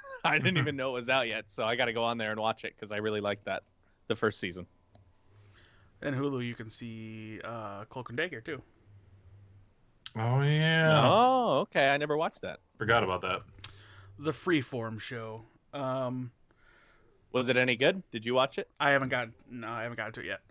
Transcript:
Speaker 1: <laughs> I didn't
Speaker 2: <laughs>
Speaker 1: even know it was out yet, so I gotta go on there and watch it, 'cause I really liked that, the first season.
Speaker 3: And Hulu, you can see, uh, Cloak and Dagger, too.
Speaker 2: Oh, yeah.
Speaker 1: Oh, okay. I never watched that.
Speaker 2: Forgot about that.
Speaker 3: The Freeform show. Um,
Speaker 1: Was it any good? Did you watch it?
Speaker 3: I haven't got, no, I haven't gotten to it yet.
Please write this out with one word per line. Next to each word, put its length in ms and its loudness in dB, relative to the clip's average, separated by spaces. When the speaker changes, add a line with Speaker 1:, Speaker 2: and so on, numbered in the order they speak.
Speaker 1:
<laughs> 200 -10
I 140 4
didn't 180 2
Speaker 2:
<laughs> 0 -
Speaker 1:
even 180 0
know 140 -2
it 40 -4
was 160 -4
out 180 4
yet, 240 -6
so 140 -4
I 100 0
gotta 180 2
go 100 0
on 140 0
there 140 -2
and 80 -4
watch 260 0
it, 120 -10
'cause 140 -14
I 60 -4
really 240 -2
liked 240 -4
that, 180 -4
the 80 -2
first 240 0
season. 260 -8
Speaker 3:
And 120 -2
Hulu, 300 -2
you 100 -6
can 140 -12
see, 760 -12
uh, 420 -10
Cloak 240 -12
and 80 -8
Dagger, 240 -6
too. 200 -10
Speaker 2:
Oh, 260 2
yeah. 640 4
Speaker 1:
Oh, 540 6
okay. 320 2
I 60 2
never 200 0
watched 240 -2
that. 180 -8
Speaker 2:
Forgot 240 4
about 180 0
that. 220 -2
Speaker 3:
The 140 -2
Freeform 680 -2
show. 440 -10
Um, 560 -4
Speaker 1:
Was 160 2
it 60 4
any 220 4
good? 340 2
Did 140 -8
you 80 0
watch 240 2
it? 120 -6
Speaker 3:
I 120 4
haven't 180 4
got, 200 -2
no, 200 -10
I 140 -6
haven't 140 -8
gotten 160 -2
to 80 -12
it 40 -10
yet. 260 -8